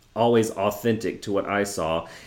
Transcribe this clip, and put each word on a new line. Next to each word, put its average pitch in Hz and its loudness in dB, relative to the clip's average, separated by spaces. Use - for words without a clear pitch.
always 113 4
authentic 104 -2
to 104 -6
what 98 0
I 101 0
saw. 82 -4